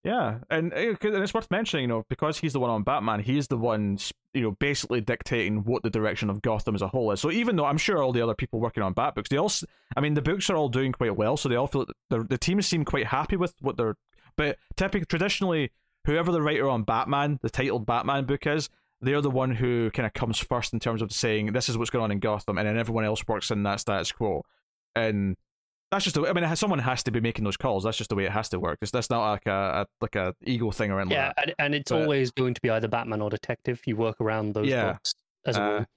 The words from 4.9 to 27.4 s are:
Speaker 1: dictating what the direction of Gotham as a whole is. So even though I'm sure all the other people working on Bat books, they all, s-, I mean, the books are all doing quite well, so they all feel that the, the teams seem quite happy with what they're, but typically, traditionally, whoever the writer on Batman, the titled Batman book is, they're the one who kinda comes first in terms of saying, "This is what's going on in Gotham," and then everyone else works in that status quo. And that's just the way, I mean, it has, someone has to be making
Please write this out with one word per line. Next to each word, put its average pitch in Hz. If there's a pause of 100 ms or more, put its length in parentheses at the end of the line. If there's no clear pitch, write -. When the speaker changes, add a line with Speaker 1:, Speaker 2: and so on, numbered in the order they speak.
Speaker 1:
dictating 107
what 117
the 113
direction 107
of 98
Gotham 110
as 95
a 95
whole 117
is. 98
So 156
even 226
though 151
I'm 143
sure 165
all 131
the 120
other 113
people 120
working 113
on 95
Bat 123
books, 104
they 135
all, 147
s-, - (300)
I 139
mean, 151
the 147
books 180
are 190
all 151
doing 131
quite 113
well, 110
so 143
they 120
all 127
feel -
that - (140)
the, 113
the 123
teams 196
seem 160
quite 113
happy 147
with 175
what 131
they're, 110 (420)
but 147 (180)
typically, 190
traditionally, 170 (340)
whoever 165
the 170
writer 143
on 113
Batman, 135
the 117
titled 120
Batman 127
book 139
is, 147 (320)
they're 139
the 143
one 127
who 117
kinda 113
comes 117
first -
in 113
terms 113
of 101
saying, 107
"This 123
is 117
what's 113
going 101
on 107
in 101
Gotham," 104
and 104
then 107
everyone 113
else 107
works 107
in 104
that 101
status 95
quo. 95 (520)
And 104 (540)
that's 196
just 175
the 147
way, 156
I -
mean, 175
it 165
has, 160
someone 190
has 127
to 123
be 113
making 113